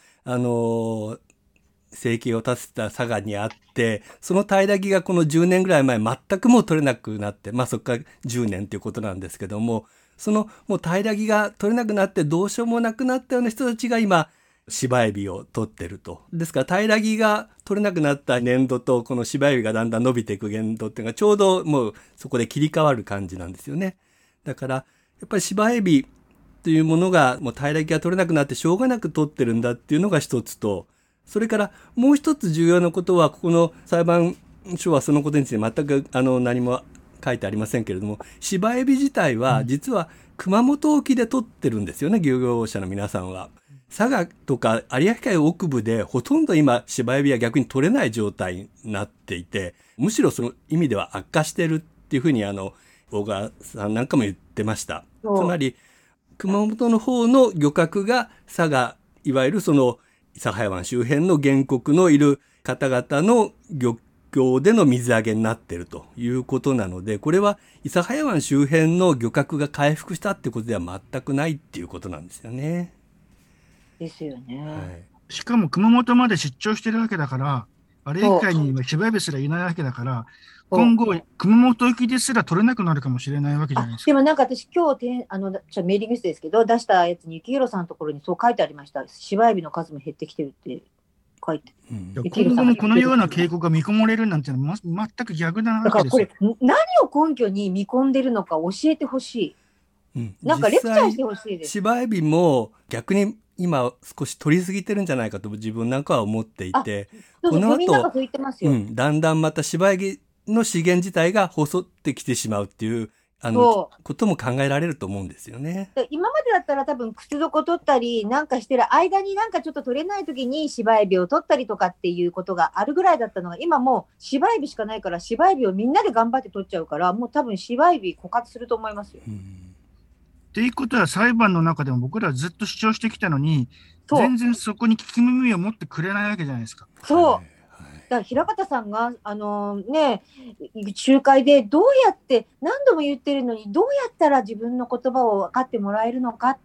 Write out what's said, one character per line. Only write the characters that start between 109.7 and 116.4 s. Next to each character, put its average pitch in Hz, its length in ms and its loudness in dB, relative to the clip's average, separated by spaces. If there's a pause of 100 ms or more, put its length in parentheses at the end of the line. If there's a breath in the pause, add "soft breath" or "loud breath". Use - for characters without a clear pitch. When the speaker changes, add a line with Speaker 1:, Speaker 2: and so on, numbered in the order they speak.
Speaker 1:
居 196 280 -4 (280)
の 226 160 2
資 180 140 -4
源 175 180 2
自 180 160 -2
体 175 200 2
が 202 140 2
細 156 340 -2
っ - 40 -8
て - 300 -8
き - 100 -16
て 127 100 -2
し - 140 -6
ま 104 120 -2
う 101 40 -2
っ - 20 -14
て - 180 -12
い 113 180 -4
う、 110 80 -10 (300)
あ 117 120 -4
の、 240 80 4
Speaker 2:
そ 220 360 4
う。 - 60 -20
Speaker 1:
こ - 120 -10
と 226 120 0
も 185 100 2
考 - 140 -6 (120)
え 139 60 0
ら 139 120 0
れ 170 80 -2
る 147 80 -6
と 98 100 -10
思 98 140 -6
う 95 40 -8
ん 90 40 -10
で - 100 -18
す - 120 -20
よ 117 100 -14
ね。 180 340 -10
Speaker 2:
で、 - 160 -4
今 349 220 -4
ま 605 100 -2